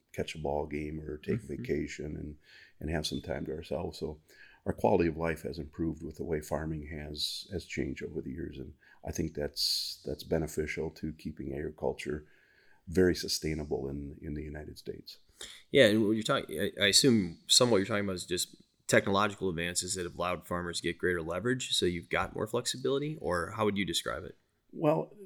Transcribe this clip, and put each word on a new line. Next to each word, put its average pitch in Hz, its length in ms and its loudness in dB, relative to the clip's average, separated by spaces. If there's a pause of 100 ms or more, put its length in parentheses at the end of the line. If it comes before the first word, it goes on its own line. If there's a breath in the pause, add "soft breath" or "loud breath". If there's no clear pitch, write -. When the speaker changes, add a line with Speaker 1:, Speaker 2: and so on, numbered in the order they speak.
(140)
Speaker 1:
catch - 220 -4
a 80 40 -10
ball 73 260 0
game 76 360 -4
or 76 160 -8
take - 240 -2
Speaker 2:
Mm-hmm. 73 200 -8
Speaker 1:
vacation 76 440 -2 (100)
and, 76 200 -8 (440 loud breath)
and - 100 -4
have 80 180 0
some 67 140 -4
time 71 240 -4
to - 100 -4
ourselves. 85 440 -6
So 78 180 -6 (480 loud breath)
our 98 80 -2
quality 98 340 4
of 78 100 0
life 82 260 0
has 71 160 -6
improved 78 440 -4
with 78 140 -10
the - 80 -6
way 78 140 0
farming 78 480 -4
has, 76 640 -6
has 85 140 -6
changed - 380 -4
over 76 180 -6
the - 100 -8
years. 78 260 -8
And - 140 -12 (340 soft breath)
I 80 60 -6
think 80 220 -2
that's, - 720 -4
that's - 180 -6
beneficial 80 680 -2
to 80 220 -6
keeping 71 400 -8
agriculture 76 720 -4 (640 soft breath)
very 90 280 6
sustainable 76 760 -2
in, 71 320 -8
in 78 120 -6
the 76 100 -4
United 76 340 -10
States. - 400 -12 (540 loud breath)
Speaker 2:
Yeah, 143 160 10
and 107 180 4
what 101 60 4
you're 110 120 2
talking, 101 360 -2 (200)
I, 101 60 6
I - 20 8
assume 98 500 6 (100)
some - 200 8
of 120 60 6
what 101 60 8
you're 98 60 2
talking 101 200 0
about 98 100 -2
is 90 100 -8
just - 300 -4 (320)
technological 101 640 4
advances 87 460 -2
that 92 100 -4
have 87 100 -10
allowed 87 320 -2
farmers 87 320 -2
to - 80 -2
get 85 100 0
greater 90 240 2
leverage, 101 520 -2
so - 120 4
you've 87 240 0
got 90 240 0
more 104 140 -2
flexibility, 131 760 -2
or 87 360 0
how 110 80 2
would 101 120 2
you 98 80 2
describe 78 380 -2
it? - 120 -12 (360)
Speaker 1:
Well, 160 400 2 (140)